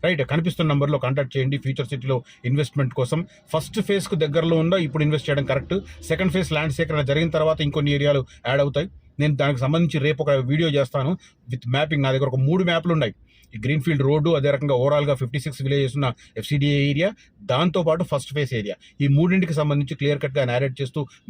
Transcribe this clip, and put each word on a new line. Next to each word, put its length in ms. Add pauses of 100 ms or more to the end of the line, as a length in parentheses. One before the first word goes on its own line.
రైట్, 180
కనిపిస్తున్న 480
నంబర్లో 280
కాంటాక్ట్ 380
చేయండి. 220
ఫ్యూచర్ 280
సిటీలో 380 (200)
ఇన్వెస్ట్‌మెంట్ 500
కోసం 320 (280)
ఫస్ట్ 260
ఫేజ్కు 340
దగ్గరలో 420
ఉన్న 180
ఇప్పుడు 280
ఇన్వెస్ట్ 280
చేయడం 140
కరెక్ట్. 580
సెకండ్ 300
ఫేజ్ 200
ల్యాండ్ 200
సేకరణ 280
జరిగిన 300
తర్వాత 300
ఇంకొన్ని 320
ఏరియాలు 340 (220)
యాడ్ 120
అవుతాయి. 280 (300)
నేను 180
దానికి 240
సంబంధించి 440
రేపు 180
ఒక 80
వీడియో 380
చేస్తాను 500 (320)
with 180
mapping. 340
నా 100
దగ్గర 140
ఒక 100
మూడు 280
మ్యాప్లు 280
ఉన్నాయి. 220 (420)
ఈ 20
గ్రీన్‌ఫీల్డ్ 440
రోడ్డు, 280
అదే 200
రకంగా 240
ఓవరాల్గా 400
ఫిఫ్టీ 240
సిక్స్ 240
విలేజెస్ 340
ఉన్న 160 (240)
ఎఫ్సిడిఏ 540
ఏరియా, 200 (320)
దాంతోపాటు 640
ఫస్ట్ 300
ఫేజ్ 200
ఏరియా, 200 (260)
ఈ 80
మూడింటికి 460
సంబంధించి 400
క్లియర్ 280
కట్గా 220
నారేట్ 380
చేస్తూ 240 (240)